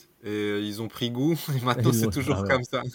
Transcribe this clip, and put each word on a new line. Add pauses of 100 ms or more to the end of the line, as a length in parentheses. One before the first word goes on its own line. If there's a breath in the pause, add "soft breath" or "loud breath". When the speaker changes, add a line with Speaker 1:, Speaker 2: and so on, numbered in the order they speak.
(240)
Speaker 1:
et,
euh,
ils
ont
pris
goût
<laughs>
et
maintenant
Speaker 2:
Ils
Speaker 1:
c'est
Speaker 2:
ont,
Speaker 1:
toujours
Speaker 2:
ah
ouais.
Speaker 1:
comme
ça. (140)